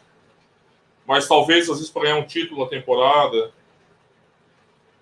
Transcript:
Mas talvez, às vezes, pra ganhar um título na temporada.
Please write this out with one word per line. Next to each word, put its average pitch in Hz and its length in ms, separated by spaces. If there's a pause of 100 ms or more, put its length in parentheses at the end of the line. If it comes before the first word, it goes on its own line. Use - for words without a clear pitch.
(1080)
Mas 139 220
talvez, 165 400
às 147 80
vezes, 156 140
pra 151 120
ganhar 151 140
um 143 80
título 160 380
na 127 80
temporada. 127 800 (1500)